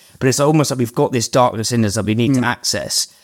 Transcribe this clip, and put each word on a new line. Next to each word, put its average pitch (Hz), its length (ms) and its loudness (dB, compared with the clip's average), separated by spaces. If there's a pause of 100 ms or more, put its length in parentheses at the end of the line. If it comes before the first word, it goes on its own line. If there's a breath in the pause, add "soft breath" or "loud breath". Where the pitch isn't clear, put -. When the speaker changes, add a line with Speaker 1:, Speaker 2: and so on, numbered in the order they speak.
(180 soft breath)
Speaker 1:
But 131 100 0
it's 127 120 0
almost 147 300 4
like 131 80 -4
we've 120 140 -2
got 143 200 0
this 120 160 -2
darkness 120 420 0
in 117 140 2
us 101 100 -2
that 107 100 -4
we 107 120 0
need 120 180 2
to 131 60 2
Speaker 2:
Mm. 120 60 -2
Speaker 1:
access, - 600 -4 (180 soft breath)